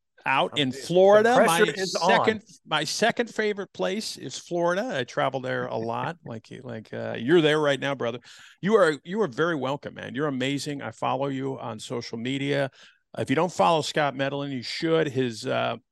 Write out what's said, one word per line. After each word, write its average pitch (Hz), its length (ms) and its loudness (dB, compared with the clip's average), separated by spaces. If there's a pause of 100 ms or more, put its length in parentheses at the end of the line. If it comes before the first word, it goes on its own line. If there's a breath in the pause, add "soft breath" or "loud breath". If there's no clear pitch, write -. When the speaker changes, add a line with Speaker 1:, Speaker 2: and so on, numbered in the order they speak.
(260)
Speaker 1:
Out 143 280 2
Speaker 2:
I'm 127 40 -2
Speaker 1:
in 135 120 0
Speaker 2:
the 123 60 -8
Speaker 1:
Florida, 208 600 6
Speaker 2:
pressure 202 300 6
Speaker 1:
my 214 60 0
Speaker 2:
is 190 220 -4
on. 185 160 2
Speaker 1:
second, 123 320 2 (240)
my 156 180 0
second 226 480 0
favorite 208 400 -4
place 190 460 -4
is - 180 -12
Florida. 175 600 -2
I 127 60 -2
travel 135 360 -2
there 127 280 -4
a 123 80 -6
lot. 120 440 -4
Speaker 2:
<laughs> - 60 -20
Speaker 1:
Like 113 240 -12
you, 123 140 -14
like, 113 280 -12
uh, 113 240 -8
you're 135 240 6
there 151 200 4
right 143 180 2
now, 139 160 -4
brother. 120 240 -6 (420 loud breath)
You 196 140 2
are, 165 300 4
you 190 180 -4
are 180 60 0
very 156 260 -2
welcome, 135 400 -4
man. 101 200 -12
You're 143 120 -2
amazing. 139 560 -4
I 123 80 -8
follow 131 380 -2
you 135 320 -6
on 117 180 -10
social 120 400 -8
media. 139 520 -2 (460 soft breath)
If 113 140 -4
you 131 60 2
don't 170 160 2
follow 175 280 4
Scott 143 360 -2
Medlin, 139 340 -2
you 131 100 -6
should. 160 460 0
His, 120 400 -2
uh, 120 300 0 (160)